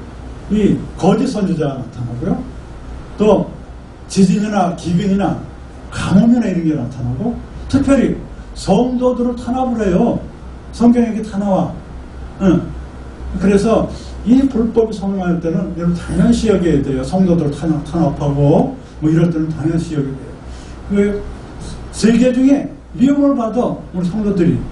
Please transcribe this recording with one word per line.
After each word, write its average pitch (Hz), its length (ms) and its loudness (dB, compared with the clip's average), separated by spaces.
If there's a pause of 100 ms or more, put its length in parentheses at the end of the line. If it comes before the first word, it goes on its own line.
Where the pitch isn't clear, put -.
(500)
이 196 260 4 (220)
거짓 226 280 2
선지자가 151 480 -2
나타나고요. 120 640 -6 (800)
또 202 340 2 (580)
지진이나 202 680 2
기근이나 190 640 0 (520)
가뭄이나 226 560 4
이런 175 180 -2
게 156 100 2
나타나고, 123 600 -4 (340)
특별히 269 480 2 (380)
성도들을 247 840 2
탄압을 240 500 -2
해요. 180 340 2 (520)
성경에 240 340 4
이렇게 214 160 -4
다 196 160 -6
나와. 185 340 0 (720)
응. 185 180 6 (800)
그래서 202 480 2 (380)
이 262 200 6
불법이 226 460 2
성행할 185 480 -2
때는 175 380 -2
여러분 170 180 0
당연시 220 520 2
여겨야 170 340 4
돼요. 131 200 -2
성도들 170 500 2
탄압, 151 380 -2
탄압하고 143 840 2 (240)
뭐 156 100 2
이럴 170 200 4
때는 156 180 -2
당연시 160 460 -2
여겨야 139 120 -2
돼요. - 280 -10 (560)
그 202 320 2 (720)
세계 240 400 4
중에 262 380 4 (220)
미움을 277 440 4
받아 220 380 0 (200)
우리 180 120 -2
성도들이. 180 520 2 (140)